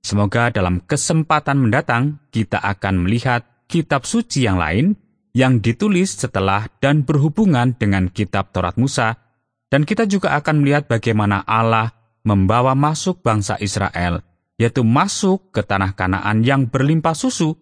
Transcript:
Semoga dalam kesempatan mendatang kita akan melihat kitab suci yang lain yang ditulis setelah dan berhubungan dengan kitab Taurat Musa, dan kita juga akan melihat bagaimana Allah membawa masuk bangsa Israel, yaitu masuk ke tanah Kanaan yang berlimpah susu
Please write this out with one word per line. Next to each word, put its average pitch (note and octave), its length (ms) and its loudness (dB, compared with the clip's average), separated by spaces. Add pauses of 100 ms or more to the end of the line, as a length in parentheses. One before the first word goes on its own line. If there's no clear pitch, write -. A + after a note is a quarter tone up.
Semoga G#2 480 -2
dalam F2+ 320 -2
kesempatan D3+ 800 -2
mendatang B2+ 560 0 (160)
kita G#2 240 -2
akan F#2+ 480 -2
melihat A#2+ 400 -2 (240)
kitab D3+ 320 -2
suci A3+ 400 -2
yang F#2+ 160 2
lain G#2 400 0 (320)
yang B2+ 320 2
ditulis F#3 560 0
setelah G2 480 -2 (160)
dan C#3 240 2
berhubungan D3 720 2
dengan F#2+ 320 0
kitab G2 400 -4
Taurat F2 240 -4
Musa, A#2 480 -2 (480)
dan D3 160 2
kita G#3+ 240 0
juga F3+ 240 0
akan D3 320 2
melihat C#3+ 240 0
bagaimana G#2+ 560 0
Allah A2+ 480 0 (320)
membawa A2 480 2
masuk D#3 480 -2
bangsa G#2+ 400 0
Israel, F2+ 580 -4 (380)
yaitu A#2 240 0
masuk F#3 720 0
ke G2+ 80 0
tanah F#2+ 320 -2
Kanaan F#2+ 480 -2
yang C3+ 240 2
berlimpah D3+ 480 0
susu D#3+ 480 -2